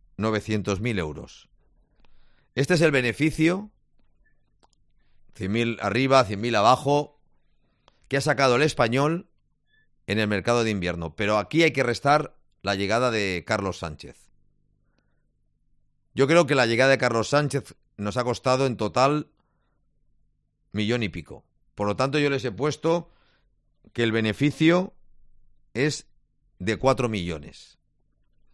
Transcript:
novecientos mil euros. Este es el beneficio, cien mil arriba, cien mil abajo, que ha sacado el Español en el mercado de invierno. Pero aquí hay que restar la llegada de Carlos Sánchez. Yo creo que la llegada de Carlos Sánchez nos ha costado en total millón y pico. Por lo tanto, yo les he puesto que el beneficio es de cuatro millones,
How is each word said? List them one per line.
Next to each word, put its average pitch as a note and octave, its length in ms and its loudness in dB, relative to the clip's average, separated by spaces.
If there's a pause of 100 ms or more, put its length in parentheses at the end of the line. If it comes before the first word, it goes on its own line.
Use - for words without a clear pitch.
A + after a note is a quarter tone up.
(160)
novecientos G#2 640 -2
mil A2+ 180 -4
euros. D2+ 500 -10 (1080)
Este C#3+ 180 2
es D3+ 60 2
el D#3+ 100 4
beneficio, D#3 800 0 (1600)
cien F#2+ 180 -4
mil A#2 280 -2
arriba, C3 440 4
cien G2+ 160 -6
mil A2+ 160 -2
abajo, B2+ 640 2 (880)
que C3 80 -4
ha C#3 40 0
sacado C3+ 360 2
el C#3 60 2
Español C#3+ 680 0 (800)
en G#2 120 -2
el G#2+ 100 0
mercado A2+ 360 0
de A2 60 -2
invierno. F2 440 -4
Pero G#2+ 240 0
aquí D3+ 240 0
hay D#3+ 100 4
que C3+ 100 -2
restar C#3 540 0 (260)
la G2 140 -2
llegada A2 340 0
de G2 360 -2
Carlos G2 320 -4
Sánchez. D2 520 -14 (1800)
Yo C3 120 4
creo E3 200 6
que D3 80 0
la B2+ 120 4
llegada A#2+ 260 4
de C3 60 4
Carlos A#2 300 0
Sánchez C#3+ 460 -2 (220)
nos G2+ 200 -6
ha B2 80 -2
costado B2+ 420 0
en A#2+ 100 -2
total C3 520 0 (1400)
millón G#2+ 300 -2
y G#2 60 -4
pico. D#2 360 -14 (300)
Por G#2 140 -2
lo G2+ 80 -2
tanto, C3+ 240 0
yo C#3+ 100 0
les C3+ 140 -4
he A#2+ 80 -4
puesto D3+ 600 -2 (800)
que A#2+ 120 -2
el A2+ 80 0
beneficio D3 840 0 (800)
es C#3+ 320 -4 (540)
de G2 160 -4
cuatro B2+ 320 0
millones, E2+ 720 -8 (760)